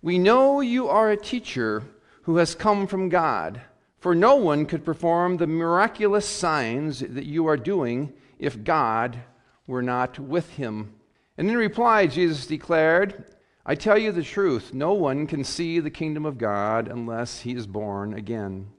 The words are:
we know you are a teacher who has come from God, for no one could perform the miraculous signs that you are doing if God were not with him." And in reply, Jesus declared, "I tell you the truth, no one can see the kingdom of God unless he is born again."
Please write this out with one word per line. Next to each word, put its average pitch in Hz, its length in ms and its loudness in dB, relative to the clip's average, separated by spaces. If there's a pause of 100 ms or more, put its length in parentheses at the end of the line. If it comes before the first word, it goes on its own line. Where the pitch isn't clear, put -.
we 180 180 0
know 262 400 6
you 247 300 0
are 214 200 6
a 208 60 4
teacher 123 640 -4 (420)
who 165 120 0
has 165 200 2
come 202 320 0
from 190 200 -2
God, 123 540 0 (380)
for 180 140 0
no 208 220 6
one 151 300 2
could 160 180 -6
perform 170 540 0
the 170 100 0
miraculous 180 800 2
signs 143 720 -2
that 131 240 -8
you 156 240 -2
are 151 80 4
doing 139 560 -2 (260)
if 113 280 -6
God 120 540 0 (460)
were 127 160 -4
not 123 380 -2
with 160 360 -4
him." 107 400 -8 (420)
And 175 120 0
in 226 60 0
reply, 220 520 2
Jesus 156 380 0
declared, 165 880 0 (320)
"I 147 100 -2
tell 208 220 4
you 220 140 0
the 170 120 -2
truth, 156 500 -2
no 143 180 -2
one 151 340 0
can 139 200 -4
see 170 340 -2
the 151 100 -4
kingdom 151 360 -6
of 143 120 -6
God 107 520 0
unless 117 500 -8
he 123 160 -6
is 120 100 -8
born 101 480 -6
again." 101 540 -8 (120)